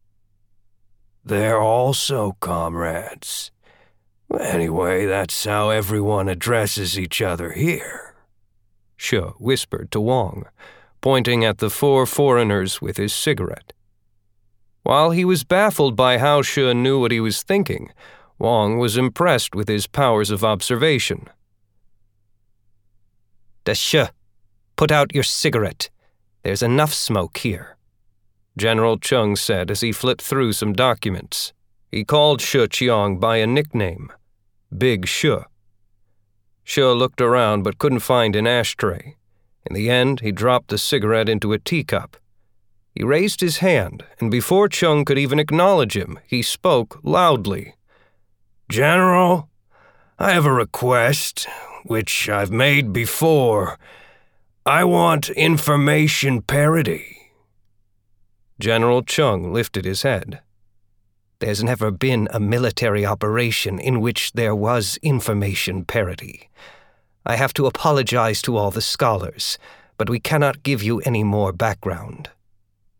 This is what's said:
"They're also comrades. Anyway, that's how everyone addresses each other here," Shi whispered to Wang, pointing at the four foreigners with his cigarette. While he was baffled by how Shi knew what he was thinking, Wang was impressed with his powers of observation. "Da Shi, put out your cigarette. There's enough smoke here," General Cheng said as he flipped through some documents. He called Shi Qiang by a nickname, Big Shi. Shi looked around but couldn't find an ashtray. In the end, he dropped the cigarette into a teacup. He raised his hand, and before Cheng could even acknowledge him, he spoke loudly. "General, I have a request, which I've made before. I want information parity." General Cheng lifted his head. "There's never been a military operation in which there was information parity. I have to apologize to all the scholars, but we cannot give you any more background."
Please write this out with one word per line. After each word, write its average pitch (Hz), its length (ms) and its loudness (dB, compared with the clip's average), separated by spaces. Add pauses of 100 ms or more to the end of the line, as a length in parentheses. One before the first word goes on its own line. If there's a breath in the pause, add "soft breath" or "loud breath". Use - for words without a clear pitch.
(1200)
"They're 110 380 0
also 117 760 0
comrades. 85 1120 -6 (880 soft breath)
Anyway, 90 680 -2
that's 95 400 -4
how 104 240 0
everyone 104 580 0
addresses 98 680 -2
each 92 240 -4
other 85 300 -4
here," - 640 -6 (840)
Shi - 200 -2 (220)
whispered - 520 -4
to 107 100 -2
Wang, 113 440 -2 (540 loud breath)
pointing 120 460 2
at 104 140 0
the 110 100 0
four 135 360 2
foreigners 113 760 2
with - 160 -8
his 104 160 -2
cigarette. - 600 -4 (1120)
While 156 280 4
he 180 120 0
was 180 200 2
baffled 175 520 2
by 127 220 4
how 143 240 4
Shi 127 320 0
knew 131 260 2
what 120 120 0
he 117 80 0
was 110 240 -2
thinking, - 480 -2 (480 loud breath)
Wang 113 400 2
was 117 180 0
impressed 127 560 0
with 104 140 -4
his 104 180 -2
powers 110 460 2
of 101 120 -4
observation. 113 840 0 (2250)
"Da 107 100 -2
Shi, 139 320 0 (680)
put 151 160 2
out 147 220 2
your 139 100 0
cigarette. - 640 -2 (520)
There's 98 220 -4
enough 143 300 2
smoke - 440 -4
here," - 400 -8 (800)
General 113 400 2
Cheng 107 380 0
said 92 340 -2
as 101 120 -4
he 117 100 -2
flipped 123 320 -2
through 127 300 0
some 107 200 -2
documents. 107 800 -2 (380)
He 107 120 -4
called 147 380 2
Shi 120 260 2
Qiang 101 520 0
by 113 180 2
a 110 80 2
nickname, 113 640 -2 (640)
Big 104 320 0
Shi. 135 300 0 (1300)
Shi - 200 0
looked 127 380 2
around 117 400 4
but 98 160 -2
couldn't 131 220 0
find 117 360 2
an 107 120 2
ashtray. 120 720 -2 (500)
In - 80 -8
the 110 160 -2
end, 127 300 2
he 107 100 -4
dropped 120 380 0
the 104 100 -2
cigarette 113 500 0
into 107 240 0
a 101 60 -2
teacup. - 580 -4 (800)
He - 80 -6
raised 165 380 0
his 170 180 0
hand, 147 440 0 (160)
and 113 120 -2
before 185 360 2
Cheng 151 380 2
could 139 140 2
even 139 180 0
acknowledge 156 580 4
him, 101 300 -6
he 120 160 -2
spoke - 640 0
loudly. 143 720 0 (920)
"General, 175 840 4 (680 soft breath)
I 196 140 2
have 170 140 4
a 143 60 4
request, 123 960 0 (360 loud breath)
which - 460 -4
I've 101 220 -2
made 135 400 2
before. 117 840 0 (880 soft breath)
I 151 180 4
want 170 460 2
information 147 1120 2
parity." 147 920 -2 (1300)
General 113 420 2
Cheng 101 500 0
lifted 95 340 -4
his 95 180 -4
head. 120 380 -4 (1000)
"There's 104 240 -4
never 110 260 -2
been 110 420 0
a 113 80 -4
military 104 640 0
operation 107 760 -2
in 123 220 0
which - 320 -2
there 110 200 0
was 107 480 -2
information 101 840 -2
parity. - 640 -6 (760 soft breath)
I 117 120 -2
have 135 180 0
to 143 100 0
apologize 123 800 0
to 120 140 -2
all 104 120 0
the 101 120 -6
scholars, - 760 -2 (400 loud breath)
but 110 120 -2
we 117 100 -2
cannot 143 440 0
give 131 200 -2
you 110 180 -2
any 113 220 0
more 101 280 0
background." 90 800 -6 (720)